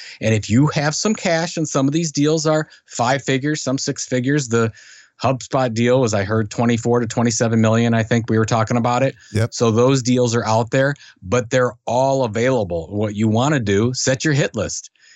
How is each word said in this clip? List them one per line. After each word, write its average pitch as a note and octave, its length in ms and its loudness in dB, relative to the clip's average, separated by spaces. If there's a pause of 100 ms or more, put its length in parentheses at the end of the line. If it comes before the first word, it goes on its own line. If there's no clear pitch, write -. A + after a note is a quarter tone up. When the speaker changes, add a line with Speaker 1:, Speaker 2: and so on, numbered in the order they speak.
(220)
Speaker 1:
And A2 140 0
if G2+ 140 -4
you B2+ 180 4
have D3+ 280 -2
some G#3+ 200 -2
cash E3+ 400 -2
and D#3+ 120 -4
some C#3 200 0
of C#3+ 60 0
these D#3+ 180 -2
deals D3+ 340 0
are D#3 220 0 (200)
five B2+ 360 -2
figures, C#3+ 380 -2
some C3 160 -2
six - 280 -6
figures, B2+ 440 -2
the A2+ 220 2 (520)
HubSpot B2+ 500 -2
deal A#2+ 280 4
was, A2 120 0
I G2+ 100 0
heard, A2 260 -2
twenty-four A#2+ 520 0
to A#2 60 -4
twenty-seven A#2 540 0
million. A2+ 320 2
I A2+ 100 2
think A#2 260 -2
we A2+ 80 2
were A2 80 4
talking A2+ 320 0
about B2 260 0
it. - 120 -2 (180)
Speaker 2:
Yep. G#2 200 0
Speaker 1:
So A#2 160 2
those B2 320 4
deals B2 320 2
are A2+ 120 0
out A2 260 0
there, C#3 240 2 (260)
but A#2 300 -2
they're B2 220 0 (120)
all C3+ 380 0
available. G#2+ 640 -2
What G#2 260 -4
you A2 120 0
wanna B2+ 320 2
do, G#2+ 340 0
set - 320 -2
your D#3 80 2
hit D#3 220 0
list - 340 -8 (260)